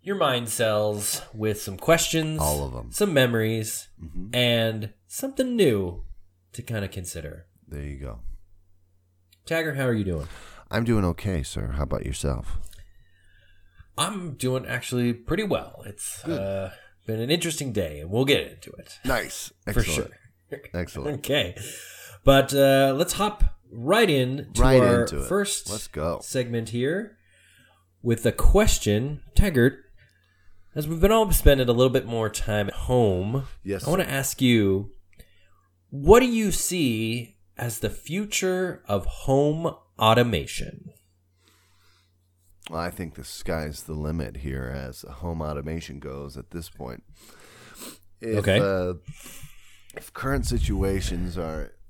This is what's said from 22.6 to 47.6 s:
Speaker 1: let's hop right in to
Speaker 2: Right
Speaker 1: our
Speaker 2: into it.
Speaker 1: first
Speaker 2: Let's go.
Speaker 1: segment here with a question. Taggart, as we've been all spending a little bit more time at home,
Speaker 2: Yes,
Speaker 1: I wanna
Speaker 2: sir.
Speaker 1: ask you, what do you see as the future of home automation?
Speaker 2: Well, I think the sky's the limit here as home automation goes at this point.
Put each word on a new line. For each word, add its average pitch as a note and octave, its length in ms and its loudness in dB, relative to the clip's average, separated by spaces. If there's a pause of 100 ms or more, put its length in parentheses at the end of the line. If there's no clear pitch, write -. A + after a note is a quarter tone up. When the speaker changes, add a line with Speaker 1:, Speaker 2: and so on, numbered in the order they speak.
Speaker 1:
let's D#3 180 0
hop G#3 300 2 (260)
right E3+ 400 2
in C3+ 440 0
to B2 80 2
Speaker 2:
Right C3 200 8
Speaker 1:
our A#2+ 200 6
Speaker 2:
into - 200 -2
it. C2+ 60 -4
Speaker 1:
first - 420 -2
Speaker 2:
Let's G#2 200 -6
go. D#2+ 320 -4
Speaker 1:
segment A#2 480 -4
here C#3 480 -4 (840)
with A#2 240 0
a A#2 60 6
question. C#3+ 920 4 (120)
Taggart, C#3+ 480 6 (920)
as D3 120 -4
we've D#3+ 140 -2
been G3 100 6
all A3 200 6
spending C#3 360 6
a A#2+ 60 4
little B2+ 180 6
bit B2+ 140 2
more A2+ 240 -2
time G#2 380 -2
at - 80 -8
home, A#2 720 0 (160)
Speaker 2:
Yes, F#2+ 240 -6
Speaker 1:
I - 20 0
wanna F3+ 160 2
Speaker 2:
sir. - 60 -8
Speaker 1:
ask C3+ 300 -2
you, G#2 500 4 (1000)
what D#3 300 8
do B3+ 80 4
you A3 240 0
see A#2 840 -2 (200)
as A#2+ 220 -6
the A2 100 -2
future F#3 960 -4
of G2+ 180 -2
home D3 680 0 (260)
automation? A2 920 2 (1800)
Speaker 2:
Well, D#2+ 100 -8
I E2+ 120 -4
think E2+ 240 -10
the B1+ 80 -14
sky's D#2 600 -6
the D#2+ 100 -10
limit D2+ 440 -6
here C2 360 -6
as C2+ 360 -10
home E2 320 -8
automation D2+ 580 -8
goes C#2+ 380 -12
at B1+ 140 -16
this E2+ 180 -12
point. - 340 -14 (1160)